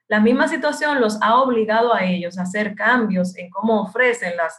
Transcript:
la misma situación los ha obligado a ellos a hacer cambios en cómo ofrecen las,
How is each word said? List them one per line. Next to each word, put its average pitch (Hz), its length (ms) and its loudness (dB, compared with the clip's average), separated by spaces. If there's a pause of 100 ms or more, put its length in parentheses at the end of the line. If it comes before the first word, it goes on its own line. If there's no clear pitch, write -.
la 208 100 2
misma 254 300 4
situación 302 520 -2
los 214 220 0
ha 226 180 4
obligado 226 540 2
a 190 100 0
ellos 180 320 -4
a 185 60 -6
hacer 208 320 -4
cambios 208 640 0
en 175 140 -14
cómo 214 320 0
ofrecen 226 540 -2
las, 165 220 -4